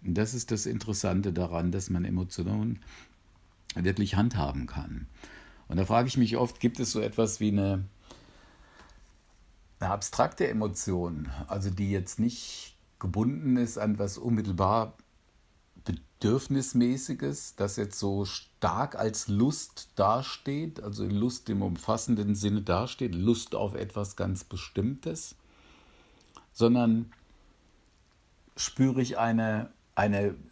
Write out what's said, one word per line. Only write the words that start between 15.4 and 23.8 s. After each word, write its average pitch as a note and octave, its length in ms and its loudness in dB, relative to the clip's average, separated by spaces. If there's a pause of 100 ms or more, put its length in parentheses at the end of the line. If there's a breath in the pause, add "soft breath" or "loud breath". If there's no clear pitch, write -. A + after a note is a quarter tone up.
Bedürfnismäßiges, C3+ 1300 0
das G2 180 0
jetzt G#2 240 -4
so G2 240 0
stark - 720 -4
als - 320 -2
Lust - 720 0
dasteht, C#3 840 0
also G#2 240 -6
Lust G#2 440 -2
im G2 120 0
umfassenden G#2 720 0
Sinne G2+ 280 0
dasteht, G2 520 0
Lust G#2+ 420 2
auf G2+ 200 -2
etwas G2+ 400 -6